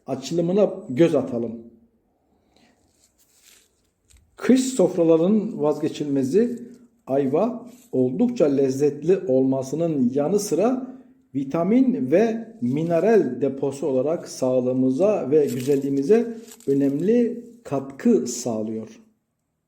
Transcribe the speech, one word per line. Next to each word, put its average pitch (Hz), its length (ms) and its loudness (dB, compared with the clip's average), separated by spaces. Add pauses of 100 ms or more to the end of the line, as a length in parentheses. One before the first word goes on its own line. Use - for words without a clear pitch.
açılımına 170 680 0 (140)
göz 147 260 4
atalım. 117 420 -2 (2750)
Kış 254 280 2
sofralarının 170 960 2
vazgeçilmezi 147 1000 -2 (440)
ayva 143 600 -2 (260)
oldukça 135 520 0
lezzetli 143 760 2 (100)
olmasının 135 840 0
yanı 151 240 0
sıra 214 580 -2 (380)
vitamin 170 760 0
ve 220 500 0
mineral 160 800 2
deposu 139 460 -4
olarak 143 420 -2
sağlığımıza 131 1040 0
ve 147 160 6
güzelliğimize 139 880 0 (300)
önemli 151 760 0 (200)
katkı 143 600 0
sağlıyor. 110 760 -8 (680)